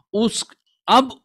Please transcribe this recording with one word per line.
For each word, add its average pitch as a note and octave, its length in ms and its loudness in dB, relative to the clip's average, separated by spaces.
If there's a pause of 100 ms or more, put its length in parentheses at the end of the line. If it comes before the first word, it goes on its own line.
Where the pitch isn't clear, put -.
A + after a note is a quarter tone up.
(120)
उस, G#3+ 320 -4 (440)
अब B3 360 2